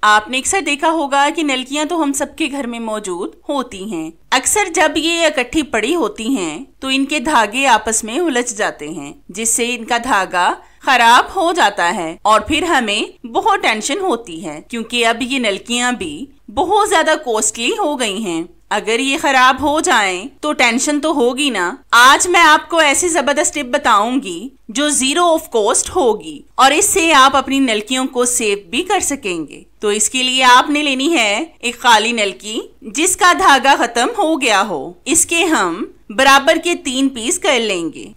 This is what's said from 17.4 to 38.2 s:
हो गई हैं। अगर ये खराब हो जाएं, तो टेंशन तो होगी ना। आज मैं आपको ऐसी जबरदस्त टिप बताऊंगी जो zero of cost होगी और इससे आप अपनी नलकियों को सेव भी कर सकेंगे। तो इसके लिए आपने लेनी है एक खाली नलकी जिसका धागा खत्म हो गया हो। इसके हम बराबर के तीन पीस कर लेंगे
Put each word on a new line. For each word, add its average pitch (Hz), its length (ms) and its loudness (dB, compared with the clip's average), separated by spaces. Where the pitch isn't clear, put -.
हो 311 200 -2
गई 220 260 -4
हैं। 170 260 -6
अगर 208 280 -2
ये 269 180 -2
खराब 262 420 2
हो 294 220 0
जाएं, 202 460 0
तो 302 160 -4
टेंशन 269 460 0
तो 311 140 0
होगी 269 360 0
ना। 196 160 -2
आज 269 340 6
मैं 349 120 4
आपको 320 420 4
ऐसी 285 280 2
जबरदस्त 302 440 0
टिप 294 140 -6
बताऊंगी 240 840 0
जो 277 220 -2
zero 277 380 0
of 320 220 0
cost 220 380 0
होगी 160 540 -2
और 269 140 6
इससे 330 380 2
आप 269 240 6
अपनी 269 240 0
नलकियों 254 480 -2
को 247 200 -2
सेव 202 440 -2
भी 262 120 -2
कर 392 180 -2
सकेंगे। 180 640 -8
तो 208 100 0
इसके 220 320 -2
लिए 254 200 0
आपने 277 380 6
लेनी 269 280 0
है 233 520 0
एक 240 180 -6
खाली 226 340 4
नलकी 214 480 -4
जिसका 339 500 2
धागा 277 420 4
खत्म 254 400 0
हो 320 200 0
गया 226 240 2
हो। 180 200 -4
इसके 330 380 0
हम 208 360 0
बराबर 269 460 4
के 339 260 -2
तीन 269 260 0
पीस 254 300 -4
कर 247 220 0
लेंगे 170 560 -6